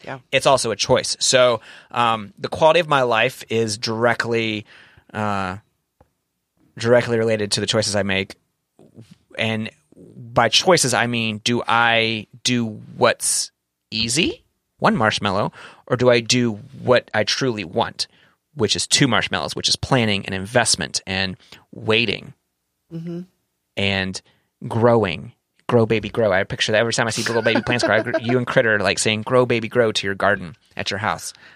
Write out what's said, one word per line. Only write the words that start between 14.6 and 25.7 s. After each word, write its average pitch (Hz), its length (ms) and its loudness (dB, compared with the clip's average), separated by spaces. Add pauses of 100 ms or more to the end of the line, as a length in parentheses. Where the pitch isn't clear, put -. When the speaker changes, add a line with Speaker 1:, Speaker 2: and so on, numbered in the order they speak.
Speaker 2:
one 190 180 0
marshmallow, 107 560 0 (340)
or 123 100 -2
do 123 140 4
I 120 100 6
do 117 340 0 (280)
what 120 320 2
I 107 100 0
truly 110 400 -4
want, - 440 -6 (460)
which 107 200 0
is - 120 -4
two - 200 2
marshmallows, 95 480 -2
which - 140 -2
is - 80 0
planning 110 500 0
and 98 80 -6
investment 98 720 -2
and 95 300 -4 (360)
waiting 110 640 -2 (580)
Speaker 1:
Mm-hmm. 170 280 -10 (580)
Speaker 2:
and 98 420 -4 (480)
growing. 110 640 2 (340)
Grow, 113 200 4